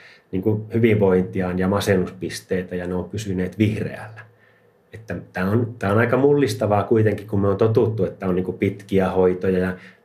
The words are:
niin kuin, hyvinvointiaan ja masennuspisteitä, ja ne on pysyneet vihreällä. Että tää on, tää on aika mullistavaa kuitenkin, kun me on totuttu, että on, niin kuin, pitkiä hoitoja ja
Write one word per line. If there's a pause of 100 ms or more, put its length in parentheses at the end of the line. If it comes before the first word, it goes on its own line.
(320)
niin
kuin, (100)
hyvinvointiaan
ja
masennuspisteitä,
ja
ne
on
pysyneet
vihreällä. (720)
Että (160)
tää
on,
tää
on
aika
mullistavaa
kuitenkin,
kun
me
on
totuttu,
että
on,
niin
kuin,
pitkiä
hoitoja
ja (280)